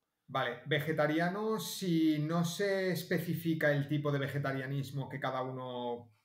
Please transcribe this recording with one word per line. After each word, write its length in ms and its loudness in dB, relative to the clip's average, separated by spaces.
Vale, 380 -4
vegetariano, 920 2
si 600 2
no 240 2
se 480 0
especifica 800 0
el 160 2
tipo 240 0
de 80 2
vegetarianismo 880 -4
que 120 -8
cada 240 -2
uno 680 -6